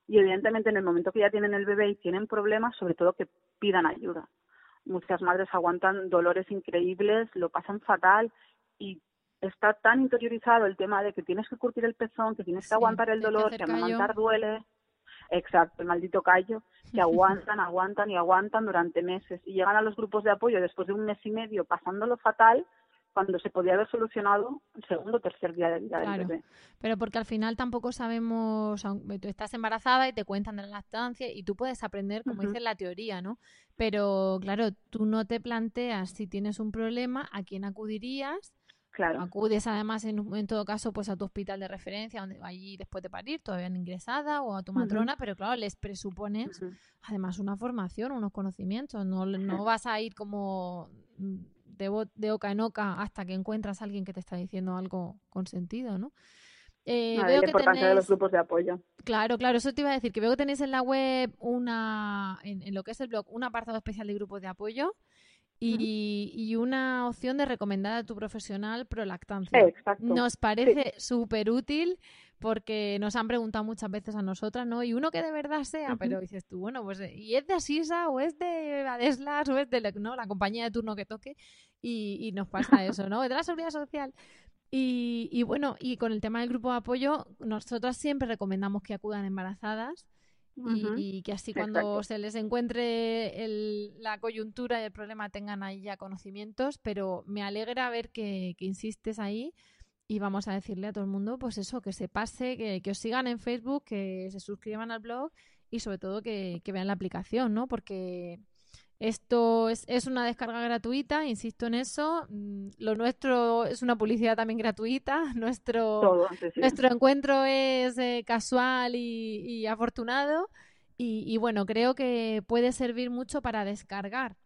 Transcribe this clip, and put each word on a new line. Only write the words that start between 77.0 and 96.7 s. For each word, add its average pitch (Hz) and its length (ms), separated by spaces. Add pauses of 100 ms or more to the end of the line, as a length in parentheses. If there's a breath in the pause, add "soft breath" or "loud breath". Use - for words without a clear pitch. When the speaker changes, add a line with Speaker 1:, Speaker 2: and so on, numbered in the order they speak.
Speaker 2:
eh, 190 120
¿y 214 220
es 277 140
de 381 60
Asisa 330 540
o 262 120
es 302 180
de 311 480
Adeslas 277 600
o 262 100
es 277 100
de 247 120
la, 214 100
no, 208 240
la 233 140
compañía 202 360
de 233 60
turno 220 240
que 196 100
toque? 220 300 (480 soft breath)
Y, 214 380
y 220 120
nos 196 160
pasa 214 380
eso, 196 220
¿no? 226 160
Es 254 40
de 254 60
la 311 80
Seguridad 330 280
Social. 294 440 (560 soft breath)
Y, 240 600
y 240 120
bueno, 285 360
y 247 160
con 226 160
el 208 80
tema 226 200
del 240 100
grupo 247 200
de 247 60
apoyo, 254 500 (120)
nosotras 233 580
siempre 277 320
recomendamos 196 540
que 220 120
acudan 208 300
embarazadas 208 840 (500)
y, 269 40 (260)
Speaker 1:
Ujú. 208 120
Speaker 2:
y 190 240
que 208 100
así 202 220
cuando 208 240
Speaker 1:
Exacto. 208 240
Speaker 2:
se 214 160
les 208 160
encuentre 226 1080
el, 214 580
la 214 180
coyuntura 226 600
y 220 40
el 208 80
problema 208 380
tengan 202 320
ahí 196 180
ya 196 160
conocimientos, 202 800